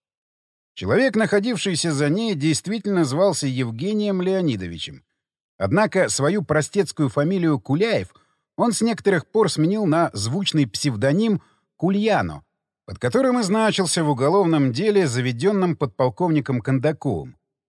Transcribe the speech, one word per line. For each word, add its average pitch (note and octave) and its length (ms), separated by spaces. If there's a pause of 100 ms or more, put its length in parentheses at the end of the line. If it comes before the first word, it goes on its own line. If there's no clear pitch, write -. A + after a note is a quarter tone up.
(720)
Человек, F#3+ 420
находившийся G3+ 800
за D3 160
ней, G#3 260
действительно F3 720
звался D3+ 420
Евгением F3 720
Леонидовичем. G#2 840 (520)
Однако D3+ 520
свою D#3+ 340
простецкую D3+ 640
фамилию D#3+ 540
Куляев D#3 520 (440)
он A3 160
с - 80
некоторых G3 440
пор G#3 240
сменил G3 360
на D#3+ 280
звучный C#3 540
псевдоним D3 720 (360)
Кульяно — F3 680 (440)
под F#2 120
которым B3+ 400
и A3+ 40
значился G3 600
в D3 60
уголовном D3 600
деле, F#3+ 360
заведённом C3 680
подполковником C#3 840
Кондаковым. C3 720 (340)